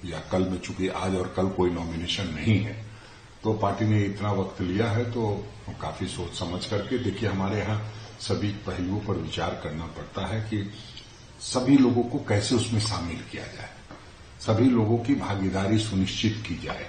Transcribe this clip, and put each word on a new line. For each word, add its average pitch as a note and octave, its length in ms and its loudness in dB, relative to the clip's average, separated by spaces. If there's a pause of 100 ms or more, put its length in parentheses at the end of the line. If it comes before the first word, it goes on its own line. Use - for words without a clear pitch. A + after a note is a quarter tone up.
या D#2+ 140 -6 (120)
कल F#2 100 4
में, F#2 180 0
चूंकि - 280 -4
आज F#2+ 280 -2
और F2+ 220 -2
कल F#2+ 120 2
कोई F2+ 200 2
nomination E2+ 540 -4
नहीं E2+ 360 2
है, - 260 -6 (580)
तो A2 100 2
पार्टी G#2 320 0
ने G#2+ 160 4
इतना G2 300 0
वक्त F#2+ 300 -2
लिया G2 260 2
है, A2+ 240 0
तो G#2+ 360 -2 (340)
काफी F2+ 240 -6
सोच F2+ 280 -6
समझ F2+ 320 -4
करके, - 320 -2
देखिए, G#2 320 0
हमारे G2 300 0
यहाँ G#2 320 -2 (280)
सभी G2+ 300 0
पहलुओं F#2 500 -4
पर G2+ 140 -2
विचार E2 500 -4
करना D#2+ 220 -6
पड़ता E2 420 -8
है G#2+ 140 -2
कि G#2 280 -2 (680)
सभी C3+ 380 6
लोगों A#2+ 260 8
को - 140 -2
कैसे A2 380 2
उसमें A2 240 4
शामिल E2+ 380 -2 (140)
किया B1+ 120 -8
जाए, - 260 -12 (680)
सभी A2+ 300 6
लोगों A#2 280 6
की A#2 180 2
भागीदारी G2 640 2
सुनिश्चित G#2 680 0
की E2 80 -2
जाए। - 340 -6